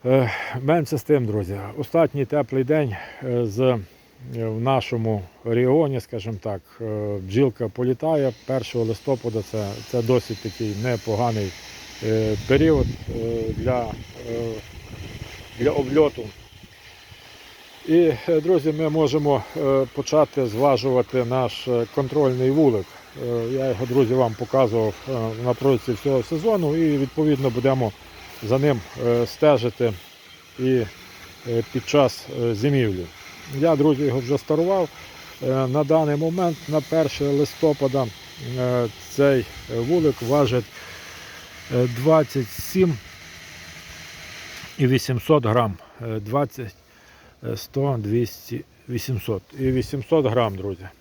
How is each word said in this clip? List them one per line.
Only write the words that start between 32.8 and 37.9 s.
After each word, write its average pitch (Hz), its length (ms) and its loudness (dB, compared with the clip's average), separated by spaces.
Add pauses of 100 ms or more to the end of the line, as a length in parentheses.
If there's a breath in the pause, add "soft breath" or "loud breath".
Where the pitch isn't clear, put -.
Я, 156 180 4
друзі, 143 280 4
його 127 140 0
вже 131 200 -2
старував. 170 500 0 (540 loud breath)
Е, 131 240 0
на 143 180 0
даний 151 320 4
момент, 165 400 0 (120)
на 151 120 0
перше 156 440 0
листопада, 139 840 2 (520)